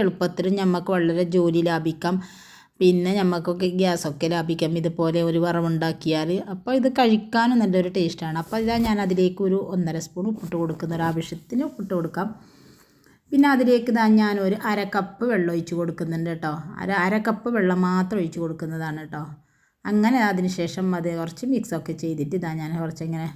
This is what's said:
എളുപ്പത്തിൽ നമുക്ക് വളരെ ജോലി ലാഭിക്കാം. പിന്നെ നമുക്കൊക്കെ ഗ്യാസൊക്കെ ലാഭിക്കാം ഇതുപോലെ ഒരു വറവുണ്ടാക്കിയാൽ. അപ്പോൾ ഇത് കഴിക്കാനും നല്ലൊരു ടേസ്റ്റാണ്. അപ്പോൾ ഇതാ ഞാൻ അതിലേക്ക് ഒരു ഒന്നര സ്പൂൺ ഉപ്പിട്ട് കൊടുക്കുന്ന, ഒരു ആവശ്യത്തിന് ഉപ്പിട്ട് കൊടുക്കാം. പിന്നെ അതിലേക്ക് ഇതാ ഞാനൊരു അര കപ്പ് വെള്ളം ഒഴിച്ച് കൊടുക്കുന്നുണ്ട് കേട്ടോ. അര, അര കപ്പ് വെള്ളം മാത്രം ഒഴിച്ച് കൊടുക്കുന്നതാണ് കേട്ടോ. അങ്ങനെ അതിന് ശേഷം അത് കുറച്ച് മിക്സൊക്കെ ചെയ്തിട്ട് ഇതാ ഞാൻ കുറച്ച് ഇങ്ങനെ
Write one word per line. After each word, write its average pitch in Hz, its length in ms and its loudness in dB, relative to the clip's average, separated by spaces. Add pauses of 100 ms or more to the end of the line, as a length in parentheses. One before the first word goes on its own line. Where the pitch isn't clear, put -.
എളുപ്പത്തിൽ 180 460 0 (140)
നമുക്ക് 180 340 0
വളരെ 170 280 2 (120)
ജോലി 170 320 4
ലാഭിക്കാം. 165 480 0 (640)
പിന്നെ 180 380 6
നമുക്കൊക്കെ 175 480 0 (100)
ഗ്യാസൊക്കെ 170 540 0
ലാഭിക്കാം 165 480 0
ഇതുപോലെ 165 480 0
ഒരു 165 180 2
വറവുണ്ടാക്കിയാൽ. 165 840 0 (240)
അപ്പോൾ 247 260 -6
ഇത് 247 80 2 (120)
കഴിക്കാനും 233 640 4
നല്ലൊരു 185 340 2
ടേസ്റ്റാണ്. 165 460 -2
അപ്പോൾ 220 220 -6
ഇതാ 226 120 0 (120)
ഞാൻ 208 180 0
അതിലേക്ക് 180 420 2
ഒരു 190 120 2 (160)
ഒന്നര 160 300 -2
സ്പൂൺ 180 260 -6
ഉപ്പിട്ട് 180 280 -8
കൊടുക്കുന്ന, 165 380 -4
ഒരു 165 100 0
ആവശ്യത്തിന് 165 640 -4
ഉപ്പിട്ട് 190 260 -10
കൊടുക്കാം. 170 320 -4 (1040)
പിന്നെ 285 240 6
അതിലേക്ക് 247 400 4
ഇതാ 226 100 4 (160)
ഞാനൊരു 202 380 0 (140)
അര 208 60 0 (160)
കപ്പ് 196 360 -4
വെള്ളം 175 240 2
ഒഴിച്ച് 170 260 -4
കൊടുക്കുന്നുണ്ട് 165 520 -4
കേട്ടോ. 160 200 -4 (300)
അര, 185 80 -2 (160)
അര 208 100 2 (120)
കപ്പ് 220 280 -2
വെള്ളം 185 320 2
മാത്രം 185 320 0
ഒഴിച്ച് 165 240 -4
കൊടുക്കുന്നതാണ് 160 600 -6
കേട്ടോ. 151 160 -8 (640)
അങ്ങനെ 220 400 4
അതിന് 185 200 0 (100)
ശേഷം 180 420 -2
അത് 170 180 -2
കുറച്ച് 165 260 -8 (100)
മിക്സൊക്കെ 165 380 -4 (120)
ചെയ്തിട്ട് 151 360 -4
ഇതാ 160 120 -4 (100)
ഞാൻ 156 80 -6 (140)
കുറച്ച് 165 240 -8
ഇങ്ങനെ 160 260 -4